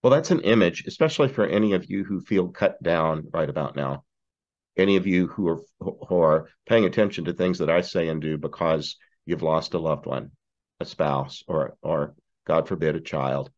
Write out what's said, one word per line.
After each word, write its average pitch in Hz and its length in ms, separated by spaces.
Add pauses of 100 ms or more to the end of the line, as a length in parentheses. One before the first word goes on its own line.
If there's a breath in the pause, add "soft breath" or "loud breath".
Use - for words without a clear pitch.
Well, 127 100
that's 160 200
an 175 100
image, 98 460
especially 156 400
for 120 180
any 104 280
of 90 160
you 98 160
who 95 160
feel 92 260
cut - 340
down 80 500
right 80 180
about 69 260
now. 69 280 (760)
Any 98 180
of 92 100
you 90 220
who 95 220
are, 82 120 (180)
who 90 420
are 78 280 (160 loud breath)
paying 113 200
attention 95 400
to 85 80
things 90 260
that 78 100
I 85 120
say 87 260
and 80 140
do 78 160
because 78 580 (300 soft breath)
you've 82 180
lost 80 300
a 87 60
loved 78 260
one, 67 260 (480)
a - 60
spouse, 69 640
or, 78 340
or 76 340 (320)
God 80 200
forbid, 80 280
a 80 60
child. 69 560